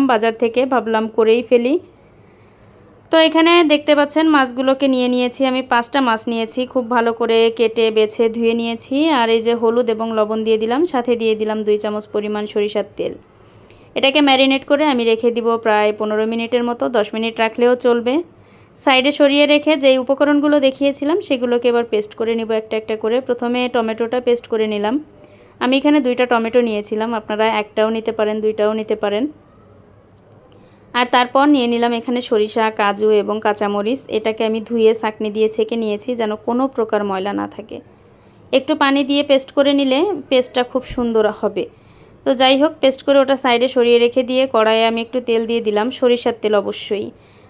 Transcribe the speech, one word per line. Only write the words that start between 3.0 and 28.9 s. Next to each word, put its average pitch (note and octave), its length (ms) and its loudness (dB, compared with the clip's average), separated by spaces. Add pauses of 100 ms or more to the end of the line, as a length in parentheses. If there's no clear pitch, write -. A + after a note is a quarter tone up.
তো - 80 0
এখানে D#4+ 320 4 (120)
দেখতে D4 320 2
পাচ্ছেন, D4 320 0
মাছগুলোকে C4+ 600 0
নিয়ে B3+ 200 2
নিয়েছি B3 380 -2
আমি, B3+ 180 0
পাঁচটা C4 380 -2
মাছ A3+ 260 0
নিয়েছি, A3+ 400 -4
খুব B3+ 220 -2
ভালো A#3 240 0
করে A3+ 240 0 (180)
কেটে A3+ 360 0
বেছে A3 380 0
ধুয়ে A3+ 240 0
নিয়েছি। A#3 420 -4 (140)
আর B3 200 0
এই A3+ 120 2
যে A3+ 140 0
হলুদ A#3 340 0
এবং A3+ 240 -4
লবণ A3 300 -2
দিয়ে A3 140 0
দিলাম, A3+ 280 -2
সাথে B3 300 -2
দিয়ে A3 200 0
দিলাম G#3+ 280 -4
দুই G#3 140 2
চামচ G#3 300 -6
পরিমাণ G#3 380 -4
সরিষার G#3 500 -4
তেল। - 180 -6 (840)
এটাকে C4+ 260 2
ম্যারিনেট C4+ 440 4
করে C#4+ 200 2
আমি B3+ 200 0
রেখে A3+ 260 2
দিব A3+ 160 -4 (100)
প্রায় G#3+ 360 2
পনেরো G#3+ 340 -2
মিনিটের A#3 360 -2
মতো, A#3+ 260 -4
দশ A3 240 0
মিনিট A3+ 240 -4
রাখলেও A#3 380 2
চলবে। A#3+ 380 0 (640)
সাইডে C4 340 2
সরিয়ে C#4+ 340 4
রেখে D4 320 4
যেই C4 200 4
উপকরণগুলো C#4+ 640 2
দেখিয়েছিলাম, C#4 600 0
সেগুলোকে A#3+ 480 -2
এবার A#3 200 0
পেস্ট G#3 260 -2
করে A3+ 200 -2
নিব A3+ 160 -4
একটা A3 260 -4
একটা A3 200 -6
করে। A3 240 -2
প্রথমে B3 380 -4 (100)
টমেটোটা A#3 520 -2
পেস্ট A#3+ 260 -2
করে A3 200 -2
নিলাম। G#3 280 -2 (640)
আমি B3 160 0
এখানে D4 220 2
দুইটা B3 260 0
টমেটো A#3 360 0
নিয়েছিলাম, A3 520 -2
আপনারা A3 320 -2 (140)
একটাও G#3+ 300 0
নিতে A3+ 220 -4
পারেন, G#3+ 300 -2
দুইটাও G#3+ 320 0
নিতে A3 220 -4